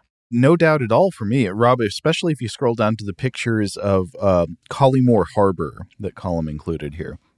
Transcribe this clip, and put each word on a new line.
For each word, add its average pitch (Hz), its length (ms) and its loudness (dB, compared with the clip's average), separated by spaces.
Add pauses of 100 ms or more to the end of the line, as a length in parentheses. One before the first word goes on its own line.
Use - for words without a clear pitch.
(280)
No 131 280 4
doubt 156 260 2
at 110 80 -4
all 170 220 2
for - 120 -10
me, 113 220 0
Rob, 117 340 2
especially 156 520 -2
if 139 80 -6
you 117 80 -6
scroll 120 260 -2
down 110 220 0
to 107 80 -12
the 98 100 -8
pictures 110 640 -4
of, 95 320 0 (100)
uh, 90 280 2 (220)
Collymore 123 580 4 (100)
Harbor 90 500 -2 (140)
that 98 160 -10
Colum 85 320 -4
included 76 460 -8
here. - 260 -12 (180)